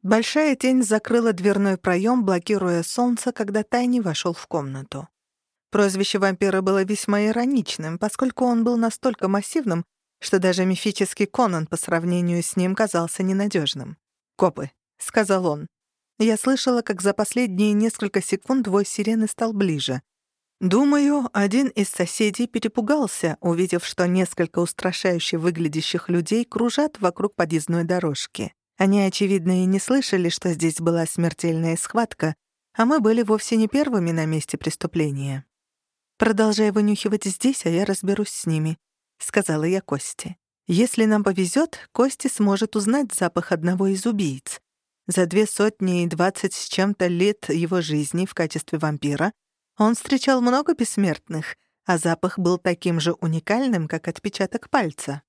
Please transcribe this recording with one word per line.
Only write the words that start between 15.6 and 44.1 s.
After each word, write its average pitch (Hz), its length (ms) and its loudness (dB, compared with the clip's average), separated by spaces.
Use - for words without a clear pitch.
Я 220 180 4
слышала, 254 460 0
как 196 200 -4
за 196 120 2
последние 214 580 0
несколько 208 500 0
секунд 240 460 -2
вой 196 160 2
сирены 214 440 -2
стал 226 260 -4
ближе. 156 480 -2
Думаю, 285 720 2
один 214 360 2
из 202 200 0
соседей 208 580 0
перепугался, 226 960 -2
увидев, 175 460 0
что - 220 -2
несколько 180 520 0
устрашающе 175 800 -2
выглядящих 160 720 -2
людей 175 340 0
кружат 240 560 -2
вокруг 202 360 -2
подъездной 170 500 0
дорожки. 165 680 -2
Они, 196 240 4
очевидно, 185 640 2
и - 20 2
не 190 140 2
слышали, 202 480 0
что 170 240 -2
здесь 160 300 -2
была 165 240 2
смертельная 165 720 0
схватка, 214 580 -2
а 226 120 2
мы 294 140 4
были 226 220 4
вовсе 214 340 0
не 220 140 2
первыми 240 420 0
на 165 140 0
месте 156 320 -2
преступления. 139 880 -4
«Продолжай 214 540 2
вынюхивать 208 520 0
здесь, 247 420 -2
а 165 40 2
я 175 160 2
разберусь 196 440 -2
с - 160 -8
ними», — 160 320 -2
сказала 160 460 0
я 185 160 0
Косте. - 560 -8
«Если 220 380 2
нам 214 180 4
повезет, 196 560 0
Кости 262 340 0
сможет 208 480 0
узнать 220 380 0
запах 180 400 -2
одного 175 340 0
из 190 180 -2
убийц. 190 540 -2